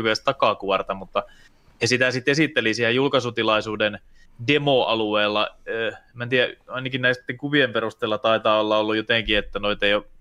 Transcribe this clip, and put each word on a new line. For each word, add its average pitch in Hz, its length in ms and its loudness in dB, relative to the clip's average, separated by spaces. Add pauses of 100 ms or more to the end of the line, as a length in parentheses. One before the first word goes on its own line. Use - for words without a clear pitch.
edes 110 120 0
takakuvarta, 98 760 0
mutta 98 300 -6 (580)
he 117 60 0
sitä 127 240 2
sit 123 160 -4
esitteli 143 460 0
siellä 117 180 0
julkaisutilaisuuden 110 1080 0 (480)
demoalueella. 107 1040 2 (180)
Ö, 110 240 -4 (220)
mä 120 100 -10
en 120 60 -10
tiedä, 123 240 0 (140)
ainakin 131 340 -8
näisten 127 360 -2
kuvien 143 360 0
perusteella 110 440 -2
taitaa 110 420 2
olla 107 180 2
ollut 107 180 0
jotenkin, 107 420 0
että 101 220 -4
noita 104 260 -2
ei 101 80 4
oo, 104 120 0 (160)